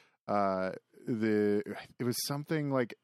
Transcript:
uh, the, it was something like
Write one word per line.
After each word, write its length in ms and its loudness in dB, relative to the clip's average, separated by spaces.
uh, 440 0
the, 560 2
it 60 -4
was 140 0
something 420 -2
like 220 2